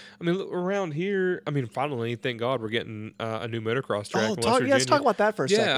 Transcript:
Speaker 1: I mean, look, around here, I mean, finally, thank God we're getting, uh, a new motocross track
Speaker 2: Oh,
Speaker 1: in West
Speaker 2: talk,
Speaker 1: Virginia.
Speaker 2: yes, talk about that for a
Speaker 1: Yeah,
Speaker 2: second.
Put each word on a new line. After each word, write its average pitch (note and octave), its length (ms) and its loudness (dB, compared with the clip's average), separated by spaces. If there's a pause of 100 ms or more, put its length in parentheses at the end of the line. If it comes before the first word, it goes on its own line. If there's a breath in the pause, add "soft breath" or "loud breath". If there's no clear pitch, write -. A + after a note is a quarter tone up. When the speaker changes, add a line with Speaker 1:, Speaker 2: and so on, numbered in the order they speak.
(200 loud breath)
Speaker 1:
I F3 40 -8
mean, E3+ 120 2
look, F#3+ 160 -6
around F3+ 400 -2
here, F#3 540 0
I - 40 -2
mean, C#3+ 160 0
finally, A#2+ 500 -2
thank A#2 240 -4
God B2 200 0
we're A2 80 -4
getting, A2 500 -4
uh, A2+ 240 -4
a A#2+ 60 -6
new A#2 140 -4
motocross A2 480 -2
track F#3 140 2
Speaker 2:
Oh, - 20 4
Speaker 1:
in A3 100 0
West - 60 -4
Speaker 2:
talk, A3 160 4
Speaker 1:
Virginia. B3+ 160 2
Speaker 2:
yes, C4 120 4
talk D4 140 4
about B3+ 180 2
that G#3+ 180 2
for C#3+ 100 0
a - 20 -4
Speaker 1:
Yeah, G3+ 80 4
Speaker 2:
second. G3+ 220 2